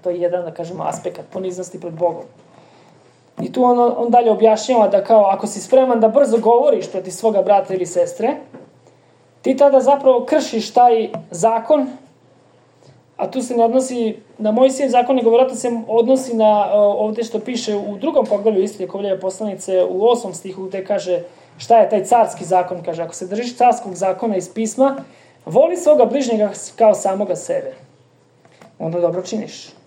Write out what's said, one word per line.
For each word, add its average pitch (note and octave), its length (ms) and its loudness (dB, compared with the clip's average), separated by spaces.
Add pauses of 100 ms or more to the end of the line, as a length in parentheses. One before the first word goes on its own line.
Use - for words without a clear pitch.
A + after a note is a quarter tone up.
To F#3 80 -4
je F3 100 -6
jedan, F3 240 -2
da E3 60 -10
kažemo, E3 340 -12
aspekt - 360 -8 (120)
poniznosti F#3 480 -10
pred E3+ 120 -12
Bogom. E3 320 -4 (1160)
I - 100 -8
tu B3+ 120 0
on, B3 140 4 (180)
on A#3 140 -2
dalje A#3 200 4
objašnjava G#3+ 580 2
da G3 160 2
kao, G#3+ 200 6
ako G3 220 0
si G#3 140 -10
spreman C4 400 2
da A3 80 4
brzo A#3 300 2
govoriš A#3+ 520 2
protiv F#3 200 -8
svoga G3+ 320 0
brata F#3+ 320 2
ili F3+ 120 -4
sestre, F3+ 500 -2 (1040)
ti C4 140 0
tada C#4 240 6
zapravo C4 440 2
kršiš A#3+ 460 -2
taj A#3 400 4 (200)
zakon, A3+ 560 0 (1300)
a - 140 -6
tu C4 120 -6
se A#3+ 140 -6
ne A3+ 80 4
odnosi A#3+ 520 -2 (220)
na G#3+ 120 -2
Mojsijev C4 400 2
zakon, B3 260 2
nego A3+ 140 2
vjerojatno B3+ 260 2
se B3+ 140 -4 (180)
odnosi A#3+ 480 0
na, G#3+ 360 4
e, G3+ 40 2
ovde G#3 460 0
što A3 180 -6
piše A3 360 -6
u G3+ 200 -8
drugom C4+ 300 0
poglavlju G3+ 360 0
isto G#3 200 -6
Jakovljeve G3 380 -6
poslanice F#3+ 640 -4
u F#3 240 0
osmom A3 260 0
stihu F#3+ 300 -14
gde F#3+ 200 -10
kaže F3+ 380 -4 (360)
šta A3+ 200 4
je G#3+ 100 4
taj G3 160 -2
carski A3 400 0
zakon. F3+ 400 -2
Kaže, E3+ 180 -8
"Ako E3 120 -10
se F#3+ 120 -12
držiš A#3 300 -8
carskog A#3 380 0
zakona F#3+ 420 -4
iz F3+ 180 -8
pisma, C4 420 0 (500)
voli D4+ 300 2
svoga D4+ 280 4
bližnjega G#3+ 460 0 (260)
kao G#3+ 180 6
samoga F#3+ 420 -4
sebe, C3+ 380 -8 (1040)
onda E3 220 -6
dobro F3 220 -2
činiš." - 460 -10 (180)